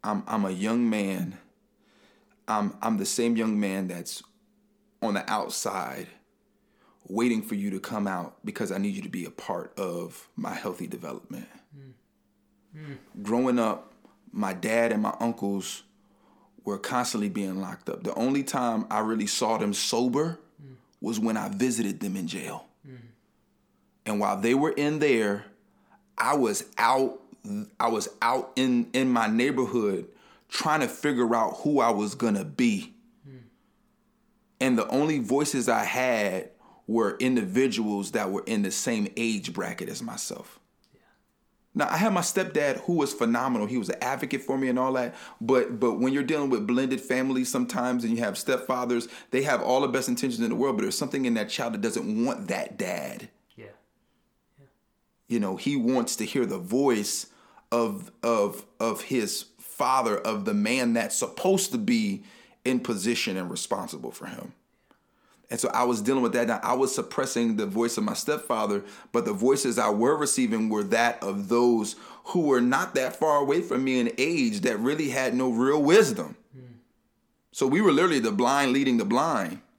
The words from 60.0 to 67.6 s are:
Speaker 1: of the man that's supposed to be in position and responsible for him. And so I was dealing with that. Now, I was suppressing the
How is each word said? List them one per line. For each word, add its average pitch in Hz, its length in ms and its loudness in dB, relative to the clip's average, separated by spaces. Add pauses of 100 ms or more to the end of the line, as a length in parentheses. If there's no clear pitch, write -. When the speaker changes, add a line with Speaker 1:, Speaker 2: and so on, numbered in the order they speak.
Speaker 1:
of 101 260 -2
the 110 80 0
man 117 400 2
that's 113 240 0
supposed - 540 0
to 127 60 -2
be 104 460 0 (400)
in 127 160 0
position 113 560 -2
and 90 140 -4
responsible - 600 -6
for - 160 -14
him. - 260 -14 (960)
And 117 100 -4
so 123 100 0
I 117 140 2
was 120 180 2
dealing 127 220 2
with 110 100 2
that. 120 140 2
Now, 113 160 0
I 117 100 0
was 131 200 2
suppressing 117 640 -2
the 107 80 0